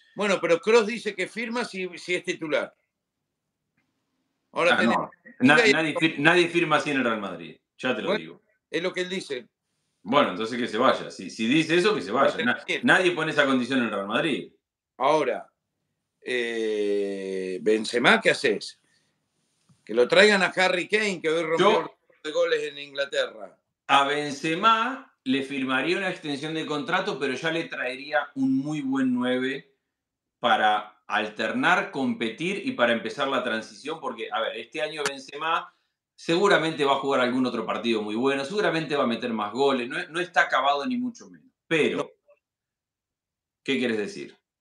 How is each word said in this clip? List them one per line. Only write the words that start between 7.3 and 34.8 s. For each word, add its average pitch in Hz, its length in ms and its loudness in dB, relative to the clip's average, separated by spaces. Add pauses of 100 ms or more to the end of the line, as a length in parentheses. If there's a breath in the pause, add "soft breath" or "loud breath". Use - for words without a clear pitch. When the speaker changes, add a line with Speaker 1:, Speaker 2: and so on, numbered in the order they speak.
Speaker 2:
ya 127 180 -2
te 107 60 -6
lo 98 80 -4
Speaker 1:
Bueno, 202 100 0
Speaker 2:
digo. 80 220 -16 (280)
Speaker 1:
es 165 140 -4
lo 180 100 -4
que 180 80 -4
él 180 80 -8
dice. 139 380 -8 (540)
Speaker 2:
Bueno, 120 300 2
entonces 110 280 -6
que 117 80 -2
se 104 100 -4
vaya. 120 340 2
Si, 92 180 -12
si 113 180 -4
dice 156 300 2
eso, 175 180 2
que 120 60 -4
se 92 100 -8
vaya. 123 240 2
Speaker 1:
Pero - 120 -4
Speaker 2:
Na-, 123 100 0
Speaker 1:
también 165 260 -6
Speaker 2:
nadie 175 280 4
pone 156 200 -4
esa 139 140 2
condición 131 340 0
en 117 60 0
el 107 60 -4
Real 98 160 -4
Madrid. 120 440 -2 (460)
Speaker 1:
Ahora, 131 500 0 (720)
eh, 101 1400 -4
Benzema, 117 600 2
¿qué 170 100 2
haces? - 480 -2 (1040)
Que - 100 -10
lo 123 140 6
traigan 196 360 6
a 175 40 4
Harry 180 400 0
Kane, 208 340 0
que 160 80 -2
hoy 165 140 0
rompió 165 280 4
Speaker 2:
Yo - 80 4
Speaker 1:
el - 60 -2
récord - 380 -20
de 151 80 -8
goles 165 320 2
en 143 140 -8
Inglaterra. 139 800 -6 (300)
Speaker 2:
A 139 200 6
Benzema 175 1160 0
le 135 200 0
firmaría 135 540 -2
una 196 120 -4
extensión 156 440 -8
de 156 120 -6
contrato, 151 540 -2
pero 131 140 -2
ya 160 180 -2
le 165 140 -4
traería 143 720 -6
un 135 220 2
muy 147 240 -4
buen 131 320 0
nueve 127 600 -2 (680)
para 107 680 2
alternar, 113 840 0
competir 127 720 -4
y 127 80 -4
para 120 200 4
empezar 113 340 -4
la 131 160 -2
transición, 120 560 -8
porque, 117 320 -10
a 110 100 -4
ver, 104 160 -4
este 120 240 -10